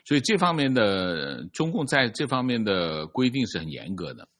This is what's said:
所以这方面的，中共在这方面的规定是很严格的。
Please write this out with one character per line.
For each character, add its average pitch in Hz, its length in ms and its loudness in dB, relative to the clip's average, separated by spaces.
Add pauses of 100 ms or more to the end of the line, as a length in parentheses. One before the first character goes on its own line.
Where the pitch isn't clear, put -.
所 143 120 2
以 139 40 4
这 202 180 2
方 175 160 4
面 139 180 2
的， 90 760 0
中 160 220 -2
共 165 140 -2
在 131 240 2
这 143 180 -4
方 131 160 -2
面 120 220 0
的 82 420 0
规 127 220 0
定 123 180 -2
是 92 120 -4
很 80 100 -8
严 76 260 -10
格 80 200 -8
的。 - 120 -20 (140)